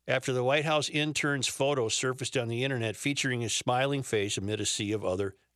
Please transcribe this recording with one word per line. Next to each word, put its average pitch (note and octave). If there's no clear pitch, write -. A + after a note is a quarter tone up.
after C3
the B2+
White C#3+
House D#3
intern's D3
photo C3+
surfaced B2+
on A#2+
the A#2
internet A#2+
featuring C3+
his A2+
smiling C3
face G#2
amid G#2
a G#2
sea G#2
of G#2+
other F#2+